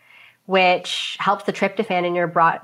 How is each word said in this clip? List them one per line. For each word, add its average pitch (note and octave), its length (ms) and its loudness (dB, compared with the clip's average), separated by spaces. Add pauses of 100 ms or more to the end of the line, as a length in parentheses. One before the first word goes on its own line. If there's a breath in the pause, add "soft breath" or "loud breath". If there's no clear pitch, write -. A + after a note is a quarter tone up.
(460 soft breath)
which F#3 760 0
helps G3 240 0
the G#3+ 80 -2
tryptophan G3 540 -2
in F3 80 -2
your F3 120 0
bro-, E3 380 2